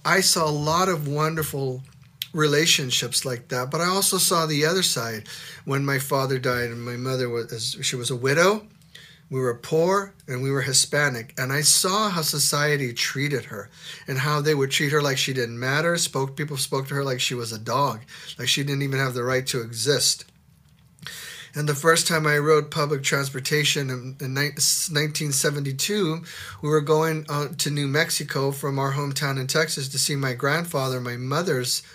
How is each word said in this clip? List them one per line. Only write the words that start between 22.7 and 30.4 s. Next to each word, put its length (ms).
public 340
transportation 840
in, 320
in 140
ni-, 160
nineteen 400
seventy-two, 920
we 60
were 120
going, 480
uh, 200
to 120
New 160
Mexico 640
from 280
our 140
hometown 460
in 80
Texas 440
to 80
see 180
my 180
grandfather, 680